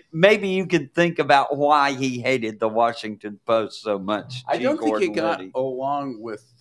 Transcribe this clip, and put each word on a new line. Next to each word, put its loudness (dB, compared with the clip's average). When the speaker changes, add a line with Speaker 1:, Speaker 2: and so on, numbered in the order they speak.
Speaker 1:
maybe 4
you 0
can 0
think 2
about 2
why 4
he -2
hated -2
the 2
Washington -2
Post 0
so -2
much, -6
Speaker 2:
I 0
Speaker 1:
G -4
Speaker 2:
don't 0
think 0
he 0
Speaker 1:
Gordon -4
Speaker 2:
got -2
Speaker 1:
Liddy. -14
Speaker 2:
along -4
with, -12